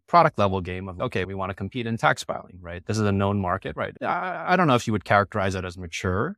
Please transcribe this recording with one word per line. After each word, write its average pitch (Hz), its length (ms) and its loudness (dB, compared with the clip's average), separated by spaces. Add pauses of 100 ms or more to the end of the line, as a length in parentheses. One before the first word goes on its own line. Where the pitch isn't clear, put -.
product 165 320 4
level 95 240 2
game 92 260 -8
of, 90 140 -10
okay, 117 240 -2
we 95 80 -8
wanna 98 220 -6
compete 113 320 -8
in 113 100 -2
tax 143 260 0
filing, - 380 -10
right? 87 240 -14
This 110 140 -2
is 107 40 2
a 101 80 4
known 98 300 2
market, 90 340 -2
right? - 280 -6
I, 180 500 -2
I - 20 6
don't 180 120 4
know 127 80 6
if 117 100 0
you 110 80 0
would 104 120 -2
characterize 98 500 2
it 92 100 -4
as 90 140 -10
mature 95 580 -4